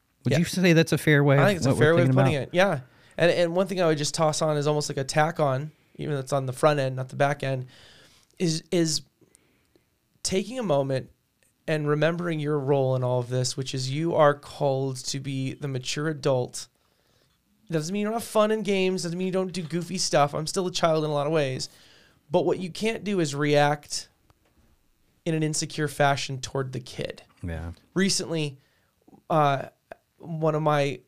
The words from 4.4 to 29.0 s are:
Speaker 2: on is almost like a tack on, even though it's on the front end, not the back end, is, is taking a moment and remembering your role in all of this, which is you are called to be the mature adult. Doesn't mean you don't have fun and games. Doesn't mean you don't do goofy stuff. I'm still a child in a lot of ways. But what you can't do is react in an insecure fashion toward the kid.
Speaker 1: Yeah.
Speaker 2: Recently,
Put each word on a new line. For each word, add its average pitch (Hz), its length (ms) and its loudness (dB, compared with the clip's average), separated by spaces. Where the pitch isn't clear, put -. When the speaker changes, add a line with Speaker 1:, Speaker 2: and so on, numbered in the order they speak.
Speaker 2:
on 156 160 0
is 143 100 0
almost 151 220 0
like 143 80 -6
a 135 80 -2
tack 156 340 0
on, 143 320 0
even 147 180 -6
though 139 60 -2
it's 131 140 -6
on 135 120 0
the 127 60 -4
front 151 300 4
end, 131 160 -2
not 131 100 -6
the 135 80 -14
back 143 260 0
end, 131 260 -4
is, 165 320 -2
is 160 320 0
taking 196 360 -2
a 240 40 -4
moment 135 460 0
and 151 180 -2
remembering 160 540 0
your 147 180 -2
role 131 380 2
in 127 60 -2
all 127 160 0
of 117 100 -6
this, 127 260 -2
which 131 180 -8
is 131 180 -4
you 160 220 -2
are 147 200 6
called 135 640 -4
to 135 240 -8
be 135 320 -6
the 143 160 -8
mature 135 400 -4
adult. 135 580 -2
Doesn't 165 220 -4
mean 208 80 -2
you 208 60 0
don't 214 80 -4
have 233 80 -6
fun 214 280 2
and 220 140 -2
games. 190 380 0
Doesn't 170 140 -6
mean 185 100 -2
you 185 40 -4
don't 185 220 -2
do 180 80 -4
goofy 170 360 -6
stuff. 147 380 2
I'm 156 120 -4
still 185 200 -2
a 180 40 -6
child 160 340 0
in 151 40 -2
a 151 40 -2
lot 143 140 -2
of 147 60 -2
ways. 139 360 -2
But 147 160 2
what 170 140 0
you 185 120 -6
can't 220 340 -4
do 202 160 -2
is 143 120 -2
react 147 760 0
in 170 100 -2
an 156 100 0
insecure 151 440 -4
fashion 139 540 0
toward 131 320 -6
the 127 80 -10
kid. - 420 -10
Speaker 1:
Yeah. 82 300 -6
Speaker 2:
Recently, 160 640 -2